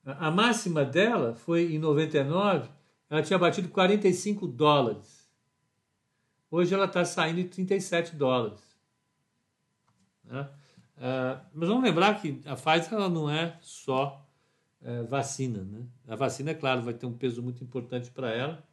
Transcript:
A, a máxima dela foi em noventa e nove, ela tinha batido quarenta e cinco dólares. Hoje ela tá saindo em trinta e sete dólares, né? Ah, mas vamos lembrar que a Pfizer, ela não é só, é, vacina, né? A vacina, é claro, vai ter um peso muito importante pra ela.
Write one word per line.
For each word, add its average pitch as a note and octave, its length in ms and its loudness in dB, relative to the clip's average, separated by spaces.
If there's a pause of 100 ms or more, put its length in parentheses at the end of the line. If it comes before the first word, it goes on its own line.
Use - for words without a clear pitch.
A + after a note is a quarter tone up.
A, C#3 240 -4
a - 20 2
máxima F#3 540 2
dela E3 500 2
foi E3+ 400 0
em D3+ 40 -2
noventa D3+ 400 2
e C#3 40 4
nove, E3 480 0 (400)
ela D#3 100 2
tinha F3+ 180 2
batido F3 300 2
quarenta G3+ 380 4
e F#3 80 6
cinco G3+ 320 -4
dólares. C3 840 2 (1200)
Hoje F3+ 240 2
ela G3 140 2
tá F3+ 180 0
saindo E3+ 360 0
em F3+ 80 -4
trinta F#3+ 260 -2
e G3 60 2
sete E3+ 340 -2
dólares, B2 480 0 (1600)
né? C3+ 260 -10 (500)
Ah, C3 540 -4
mas E3 160 -2
vamos A#3+ 140 2
lembrar F#3 400 4
que C#3 220 -6
a C#3 100 -8
Pfizer, E3 380 2
ela G3+ 160 0
não D#3+ 200 0
é E3 320 -2
só, - 640 -4 (580)
é, A#2+ 200 -8
vacina, B2 640 -4
né? G#2+ 200 -14 (220)
A A2+ 80 -10
vacina, C3+ 380 -4
é - 20 -4
claro, C3 280 -2
vai A#2 120 -6
ter A#2 120 -10
um A#2+ 100 -8
peso A#2+ 260 -4
muito B2 220 -8
importante B2 480 -8
pra B2+ 180 -6
ela. C#3+ 420 -6